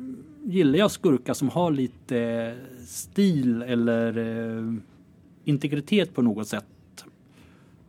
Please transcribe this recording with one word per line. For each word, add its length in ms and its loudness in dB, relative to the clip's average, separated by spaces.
gillar 360 4
jag 120 4
skurkar 420 2
som 160 -2
har 220 2
lite, 480 -2
eh, 640 -6
stil 760 0
eller, 560 0
eh, 560 -4
integritet 720 0
på 80 0
något 260 0
sätt. 180 -8